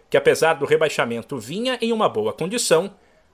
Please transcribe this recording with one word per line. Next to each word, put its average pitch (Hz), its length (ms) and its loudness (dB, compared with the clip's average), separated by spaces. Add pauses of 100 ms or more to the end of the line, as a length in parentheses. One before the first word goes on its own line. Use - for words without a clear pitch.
que - 100 2
apesar 151 360 4
do 143 120 -6
rebaixamento 143 720 0
vinha 214 420 -6
em 226 100 -2
uma 220 160 0
boa 110 280 -2
condição, 190 600 0 (400)